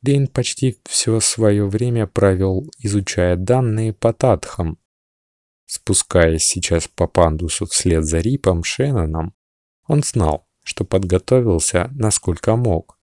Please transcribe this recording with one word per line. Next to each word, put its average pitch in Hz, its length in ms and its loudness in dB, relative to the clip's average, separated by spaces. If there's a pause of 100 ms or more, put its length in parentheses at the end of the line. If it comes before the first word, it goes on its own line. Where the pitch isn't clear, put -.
Дэйн 139 260 2
почти - 580 -2
все - 340 0
свое 104 480 2
время 113 400 -2
провел, 95 720 0
изучая 95 560 0
данные 110 560 0
по 113 220 0
татхам. 92 640 0 (960)
Спускаясь 82 720 0
сейчас - 460 -2
по - 180 -2
пандусу 82 580 0
вслед 82 380 0
за 80 160 -2
Рипом 95 420 0
Шенноном, 85 720 -2 (540)
он 151 160 2
знал, 78 420 0 (200)
что - 180 -6
подготовился, 92 1080 0
насколько 107 640 -2
мог. 104 420 -2 (120)